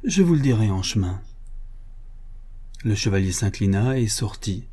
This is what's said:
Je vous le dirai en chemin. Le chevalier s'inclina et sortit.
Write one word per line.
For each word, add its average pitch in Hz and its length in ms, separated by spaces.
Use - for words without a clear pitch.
Je 190 180
vous 170 120
le 147 40
dirai 110 320
en 95 100
chemin. 92 380
Le 107 100
chevalier 98 380
s'inclina 101 640
et 117 80
sortit. 101 640